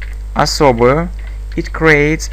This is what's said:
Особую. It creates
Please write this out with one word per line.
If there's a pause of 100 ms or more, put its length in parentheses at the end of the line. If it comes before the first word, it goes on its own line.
(340)
Особую. (440)
It
creates